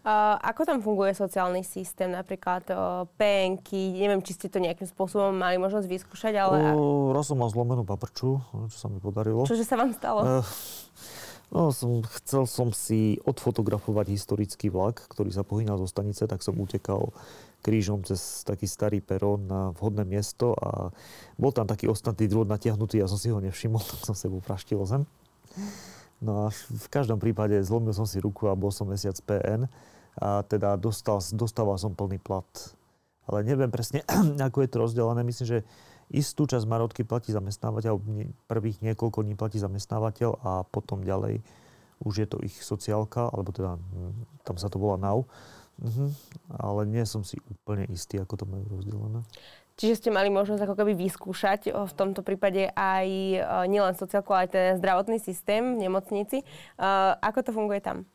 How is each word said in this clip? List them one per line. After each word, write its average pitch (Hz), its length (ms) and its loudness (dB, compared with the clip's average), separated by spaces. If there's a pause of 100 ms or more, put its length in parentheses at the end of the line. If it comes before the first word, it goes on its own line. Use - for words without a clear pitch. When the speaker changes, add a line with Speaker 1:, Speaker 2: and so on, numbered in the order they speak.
Speaker 1:
A 214 460 4
ako 226 180 0
tam 302 160 2
funguje 196 320 2
sociálny 185 480 0
systém, 185 480 -6
napríklad, 180 640 -4
o, 180 400 -2
P - 100 -8
N 196 380 4
ky? 190 400 -2
Neviem, 196 240 4
či 190 100 -10
ste 185 160 -8
to 202 80 -4
nejakým 175 300 0
spôsobom 196 440 2
mali 185 280 2
možnosť 190 260 0
vyskúšať, 185 540 -4
ale 190 180 6 (160)
Speaker 2:
O, 143 400 4
raz 143 140 2
som 147 100 0
mal 120 140 4
zlomenú 120 340 2
paprču, 127 560 -2 (240)
čo 110 140 -10
sa - 100 -10
mi 104 80 -6
podarilo. 107 480 2
Speaker 1:
Čože 226 160 2
sa 233 160 0
vám 240 160 2
stalo? 220 300 0
Speaker 2:
Eh, 131 220 4 (1040)
no, 165 180 4
som, 120 320 2 (160)
chcel 135 300 2
som 123 240 0
si 110 500 2
odfotografovať 104 880 0
historický 101 640 -2
vlak, 95 340 0
ktorý - 240 -4
sa 95 140 -2
pohynal 104 340 0
zo 95 80 0
stanice, 101 400 -2
tak 98 160 -2
som 95 160 -2
utekal 101 540 -2 (500)
krížom 104 400 2
cez - 400 -4
taký 95 240 -4
starý 101 400 0
perón 101 400 0
na 95 300 -2
vhodné 104 340 -2
miesto 104 480 0
a - 320 -2 (480)
bol - 160 4
tam 110 160 0
taký 113 240 2
ostnatý 110 320 0
drôt 107 240 4
natiahnutý, 107 480 0
ja 95 140 2
som 101 100 -2
si 117 80 -2
ho 113 80 2
nevšimol, 101 500 -2
<laughs> - 40 -10
tak - 100 -8
som 104 160 -4
sebou 92 240 -4
praštil 98 400 -4
o 95 80 0
zem. 139 160 2 (1160)
No 107 260 0
a 104 80 -2
v, - 60 -12 (180)
v - 100 -12
každom 113 280 0
prípade 104 440 2
zlomil 110 320 0
som 104 120 0
si 95 120 -4
ruku 104 300 -2
a 98 80 4
bol 95 140 0
som 98 180 -4
mesiac 98 320 -2
P 104 180 -2
N 110 320 0 (460)
a 101 280 0
teda 101 340 2
dostal, 107 400 0 (160)
dostával 107 440 0
som 95 160 -4
plný 95 260 -4
plat. 95 260 -4 (800)
Ale 104 180 0
neviem 131 260 2
presne, 120 360 -2 (180)
<clears throat> 147 180 4
ako 135 200 2
je 131 80 4
to - 100 -4
rozdelené. 117 440 2
Myslím, 120 260 -2
že 117 100 2 (480)
istú - 380 0
časť 123 200 2
marotky 113 380 0
platí 117 280 -2
zamestnávateľ, 107 640 -2 (100)
nie-, 107 260 -6 (160)
prvých 110 340 -2
niekoľko 110 420 0
dní 104 120 -2
platí 107 240 -4
zamestnávateľ 110 800 -2
a 92 140 -4 (120)
potom - 380 -4
ďalej 101 380 -2 (600)
už 104 160 -4
je 107 100 0
to 107 140 -6
ich - 180 -8
sociálka, 107 680 -2
alebo 92 220 -4
teda, 90 260 -4
mm, 92 680 -10
tam 95 120 -6
sa 95 120 -4
to - 80 -6
volá 98 200 2
nau. 98 280 0 (560)
Mhm. 131 320 -2 (400)
Ale 101 320 -2
nie 110 180 0
som 110 220 -4
si - 180 -10
úplne 101 460 -6
istý, 95 320 -6
ako 95 160 -6
to 101 80 -6
majú 98 260 -8
rozdelené. 104 540 -6 (560)
Speaker 1:
Čiže 220 160 4
ste 220 160 0
mali 196 160 4
možnosť 202 320 2
ako 196 160 -2
keby 208 180 4
vyskúšať, 190 760 -2
o, 196 160 -2
v 165 80 -14
tomto 196 240 0
prípade 190 480 2
aj, 190 400 2
e, 190 280 0 (280)
nielen 190 320 4
sociálku, 196 340 -2
ale 185 140 6
aj 180 80 -4
ten 185 240 4
zdravotný 190 400 2
systém 220 560 0
v 208 160 0
nemocnici. 202 500 -2
E, - 460 -8 (320)
ako 220 240 0
to 254 100 -2
funguje 208 300 0
tam? 190 240 -6 (100)